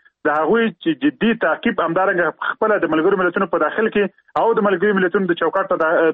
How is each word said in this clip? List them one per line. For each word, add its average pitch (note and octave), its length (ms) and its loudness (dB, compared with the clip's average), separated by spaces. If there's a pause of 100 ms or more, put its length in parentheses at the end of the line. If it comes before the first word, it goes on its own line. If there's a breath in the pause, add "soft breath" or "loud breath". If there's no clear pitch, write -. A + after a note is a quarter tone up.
(260 soft breath)
د D3+ 120 2
هغوی F3 320 2
چې E3+ 200 -6 (140)
جدي C4+ 280 0 (120)
تعقیب، F3 400 -2
همدارنګه F3 680 -2
خپله G#3+ 240 0
د E3+ 160 -2
ملګرو F#3 280 2
ملتونو F3+ 300 -2
په E3 120 -2
داخل G#3+ 300 -2
کې G#3 100 2 (380 soft breath)
او G3 60 2 (100)
د G#3 100 0
ملګرو G3 320 2
ملتونو F#3 300 0
د F3 120 -2
چوکاټ F#3 320 0
نه E3+ 100 0
دا، D#3 60 0 (240)